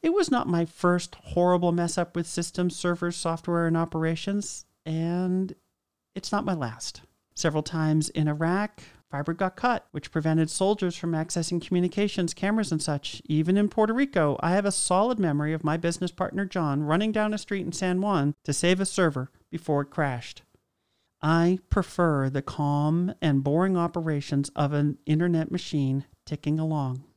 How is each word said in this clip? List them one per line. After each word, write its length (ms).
It 140
was 160
not 180
my 160
first 520
horrible 560
mess 260
up 160
with 120
systems, 500
servers, 400
software, 500
and 100
operations, 880
and 680
it's 180
not 120
my 100
last. 480
Several 280
times 480
in 180
Iraq, 520
fiber 220
got 240
cut, 340
which 200
prevented 400
soldiers 460
from 160
accessing 520
communications, 680
cameras, 380
and 120
such. 440
Even 300
in 120
Puerto 240
Rico, 480
I 120
have 120
a 80
solid 460
memory 340
of 120
my 120
business 360
partner, 320
John, 400
running 280
down 220
a 40
street 280
in 60
San 280
Juan 340
to 80
save 280
a 60
server 440
before 320
it 80
crashed. 520
I 380
prefer 640
the 120
calm 800
and 220
boring 340
operations 800
of 180
an 340
internet 440
machine 540
ticking 360
along. 420